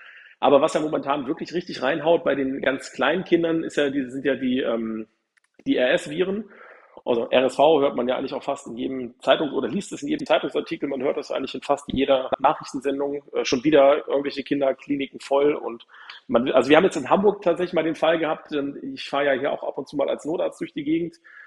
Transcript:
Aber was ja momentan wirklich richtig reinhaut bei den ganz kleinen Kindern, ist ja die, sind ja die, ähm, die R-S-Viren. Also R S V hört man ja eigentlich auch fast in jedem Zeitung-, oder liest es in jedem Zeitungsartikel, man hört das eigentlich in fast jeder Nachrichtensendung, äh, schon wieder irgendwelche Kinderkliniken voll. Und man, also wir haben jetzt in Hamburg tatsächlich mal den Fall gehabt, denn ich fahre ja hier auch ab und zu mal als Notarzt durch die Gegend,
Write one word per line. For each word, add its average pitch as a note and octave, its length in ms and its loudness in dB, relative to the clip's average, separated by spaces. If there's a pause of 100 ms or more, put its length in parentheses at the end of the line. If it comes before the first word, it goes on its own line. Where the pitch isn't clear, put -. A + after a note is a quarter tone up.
(400)
Aber C3+ 200 6
was D#3 140 0
ja E3+ 60 2
momentan D3 460 -4
wirklich - 280 -8
richtig - 280 -8
reinhaut D#3 420 0
bei C#3+ 100 2
den C3+ 260 -4
ganz C3+ 320 -4
kleinen D3+ 320 -2
Kindern, E3 400 0
ist D#3 120 -8
ja C#3+ 140 0
die, C#3 200 -4
sind C3+ 140 -8
ja C3+ 120 0
die, B2+ 240 -2
ähm, A2+ 460 -4 (600)
die C3+ 100 2
R-S-Viren. F3 720 0 (540)
Also A#2+ 260 0
R B2+ 140 4
S B2 120 0
V D3 240 6
hört C#3 160 2
man B2 120 -2
ja B2+ 100 0
eigentlich C3+ 160 -6
auch B2+ 80 -8
fast - 240 -6
in A2+ 100 -14
jedem C3 440 -8
Zeitung-, D3+ 340 2
oder B2+ 140 -2
liest F3 240 -6
es D#3 100 -12
in C#3+ 60 -8
jedem D3 180 -4
Zeitungsartikel, D#3+ 600 -2
man C3 140 -4
hört D3+ 140 -2
das C#3+ 140 -8
eigentlich C3+ 240 -6
in C3+ 80 -10
fast - 300 -2
jeder C3 460 2
Nachrichtensendung, C#3+ 840 -2 (120)
äh, B2 100 -2
schon B2 200 -2
wieder D3 440 6
irgendwelche C#3 360 -2
Kinderkliniken C#3 760 -2
voll. C#3+ 340 2
Und A#2 320 -10 (420)
man, B2 240 2
also C3 180 6
wir D3+ 60 10
haben F3 80 8
jetzt F3+ 120 2
in B2+ 140 -6
Hamburg G3+ 320 4
tatsächlich F3 300 0
mal D#3+ 120 0
den D#3+ 100 0
Fall E3 240 2
gehabt, D#3 340 -4
denn C#3 260 -4 (160)
ich - 140 -14
fahre C#3+ 180 0
ja C#3 60 2
hier C3 200 -2
auch - 120 -6
ab - 140 -6
und C#3+ 100 -10
zu D3+ 80 -10
mal C#3 140 0
als - 160 -4
Notarzt E3 340 -4
durch E3+ 140 -10
die D3+ 100 -6
Gegend, E3 320 -2 (300)